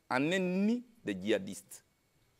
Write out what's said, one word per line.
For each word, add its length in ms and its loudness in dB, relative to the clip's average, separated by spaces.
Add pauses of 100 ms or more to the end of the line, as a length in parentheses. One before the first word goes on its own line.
en 200 2
ennemi 540 0 (220)
des 120 -2
djihadistes 680 -2 (540)